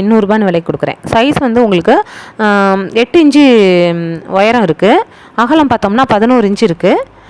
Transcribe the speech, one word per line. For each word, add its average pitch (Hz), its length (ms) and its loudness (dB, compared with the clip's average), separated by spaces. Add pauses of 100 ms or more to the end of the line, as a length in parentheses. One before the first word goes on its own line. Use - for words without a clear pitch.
எண்ணூறு 208 240 0
ரூபான்னு 208 240 0
விலை 170 200 -2
கொடுக்குறேன். - 300 -6 (140)
சைஸ் 254 320 0
வந்து 240 200 0
உங்களுக்கு, 202 320 0 (500)
ஆம், 196 360 0 (200)
எட்டு 339 220 0
இன்ச்சு, 285 200 4 (560)
ம், 165 180 -8 (200)
உயரம் 220 300 0
இருக்கு. 202 240 0 (520)
அகலம் 285 280 0
பார்த்தோம்னா 220 320 -2 (100)
பதினோரு 220 360 0
இன்ச்சு 208 200 -2
இருக்கு. 180 220 0 (360)